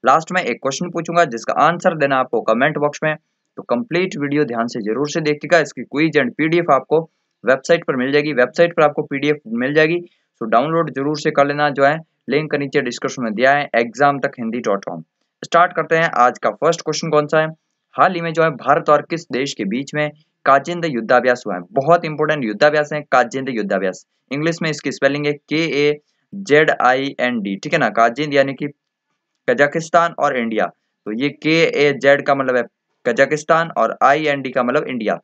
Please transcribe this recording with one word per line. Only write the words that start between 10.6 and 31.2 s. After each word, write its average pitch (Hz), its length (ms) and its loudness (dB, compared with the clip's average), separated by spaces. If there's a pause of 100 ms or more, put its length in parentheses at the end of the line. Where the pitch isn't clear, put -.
जरूर 139 260 -4
से 156 140 -2
कर 143 140 2
लेना, 143 240 0
जो 139 140 0
है 147 120 4 (340)
लिंक 151 260 -2
नीचे 139 260 -2
डिस्क्रिप्शन 123 400 -6
में 110 120 -4
दिया 127 180 4
है 143 160 0 (100)
exam 127 420 0
tak 131 200 -6
hindi 113 260 -6
dot 101 220 -2
com। 85 140 -10 (400)
स्टार्ट 180 300 2
करते 160 240 -2
हैं, 165 220 0
आज 123 200 4
का 113 140 -2
फर्स्ट 160 300 -2
क्वेश्चन 156 280 -6
कौन 151 160 2
सा 156 140 2
है? 160 80 -2 (480)
हाल 180 180 2
ही 175 60 -4
में 170 120 -4
जो 165 100 0
है 160 140 4
भारत 143 340 2
और 147 200 4
किस 160 120 -6 (100)
देश 139 220 -2
के 110 120 -6
बीच 127 280 -6
में 151 160 -2 (360)
काजिंद 139 400 2
युद्धाभ्यास 123 600 2
हुआ 98 80 -4
है? 90 60 -6 (120)
बहुत 160 320 2
इंपॉर्टेंट 151 400 -2
युद्धाभ्यास 147 480 2
है 151 80 -6 (120)
काजिंद 131 380 0
युद्धाभ्यास, 98 540 -4 (260)
इंग्लिश 160 320 -4
में 165 80 -2
इसकी 147 220 -6
स्पेलिंग 143 340 -2
है 147 60 -2
के 151 300 -4 (160)
ए 147 200 2 (340)
जेड 143 380 2 (120)
आई 135 380 2
एन 123 200 0
डी, 98 160 -4
ठीक 143 160 -8
है 165 60 0
ना, 127 120 0
काजिंद 120 440 0
यानी 135 200 2
कि 143 120 -8 (840)
कजाकिस्तान 160 680 2
और 143 200 0
इंडिया। 110 280 -2
तो - 480 -12
ये 131 140 -2 (140)